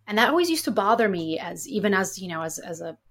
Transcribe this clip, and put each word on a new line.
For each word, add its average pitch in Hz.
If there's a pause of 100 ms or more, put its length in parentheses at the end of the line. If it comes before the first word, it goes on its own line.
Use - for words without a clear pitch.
And 208
that 226
always 349
used 320
to 302
bother 214
me 165
as, 175
even 202
as, 185
you 185
know, 165
as, 165
as 165
a, 170 (140)